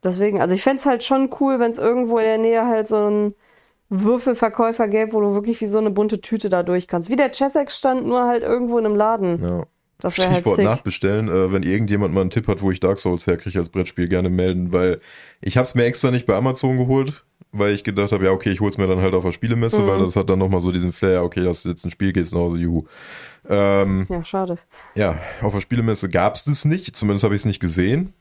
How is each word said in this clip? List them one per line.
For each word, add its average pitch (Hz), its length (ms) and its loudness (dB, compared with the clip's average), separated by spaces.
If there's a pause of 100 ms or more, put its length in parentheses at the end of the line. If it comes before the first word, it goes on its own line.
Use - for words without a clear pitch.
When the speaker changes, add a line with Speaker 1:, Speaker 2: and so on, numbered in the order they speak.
Speaker 1:
Deswegen, 190 360 0
also 175 140 2
ich 196 80 -2
fänd's 269 240 2
halt 247 160 2
schon 269 260 2 (120)
cool, 269 180 2
wenn's 233 200 0
irgendwo 233 400 0
in 220 60 2
der 220 140 2
Nähe 226 280 2
halt 220 220 0
so 220 80 0
einen 208 380 2 (560)
Würfelverkäufer 226 960 0
gäbe, 220 240 0
wo 220 80 2
du 202 140 2
wirklich 214 260 -2
wie 220 60 -4
so 208 120 0
eine 220 120 2
bunte 208 300 0
Tüte 214 280 -4
da 180 140 2
durch 180 260 -2
kannst. 175 220 -4
Wie 254 60 0
der 277 160 2
Chessex-Stand, 269 760 0
nur 247 200 0
halt 240 160 0
irgendwo 240 360 0
in 220 80 0
einem 208 80 2
Laden. 202 480 0
Speaker 2:
Ja. 170 240 -2 (340)
Speaker 1:
Das 175 180 -4
wär 185 120 2
halt 185 140 4
Speaker 2:
Stichwort 98 120 4
Speaker 1:
sick. - 80 4
Speaker 2:
nachbestellen, 104 640 0
äh, 92 240 2
wenn 95 120 0
irgendjemand 101 500 0
mal 98 60 2
einen 92 100 0
Tipp - 160 -2
hat, 95 160 0
wo 98 80 2
ich 92 80 -2
Dark 95 220 0
Souls 90 260 -2
herkriege 90 320 -2
als 85 120 -4
Brettspiel, 90 380 -2
gerne 92 200 0
melden, 90 440 0
weil 90 280 2 (400)
ich - 160 -2
hab's 127 180 0
mir 123 100 4
extra 123 280 0
nicht 123 140 -2
bei 101 100 2
Amazon 131 420 0
geholt, 135 460 0 (260)
weil 104 220 0
ich 101 100 -2
gedacht 101 300 0
hab, 95 100 0
ja 95 80 4
okay, 95 220 0
ich 92 80 -2
hol's 101 180 -2
mir 98 80 2
dann 92 140 2
halt 92 140 2
auf 90 100 0
der 90 80 0
Spielemesse, 117 500 0
Speaker 1:
Mhm. 98 60 4
Speaker 2:
weil 98 100 2
das 95 160 0
hat 98 160 2
dann 92 80 2
nochmal 95 220 2
so 90 100 0
diesen 87 220 -2
Flair, 92 320 0
okay, 90 180 -2
das 90 160 0
ist - 60 -16
jetzt 87 200 -8
ein 87 60 -4
Spiel, 95 220 -2
gehst 87 200 -2
nach 85 80 -2
Hause, 85 180 -2
juhu. 85 260 -2 (640)
Ähm, 98 600 2
Speaker 1:
Ja, 170 160 -6
schade. 185 340 -4 (360)
Speaker 2:
ja, 90 240 0 (240)
auf 104 120 -2
der 101 60 -2
Spielemesse 113 480 -2
gab's 87 360 0
das 143 200 -4
nicht, 165 320 -2
zumindest 101 280 0
hab 104 80 2
ich's 101 140 -2
nicht 98 140 -2
gesehen. 92 600 0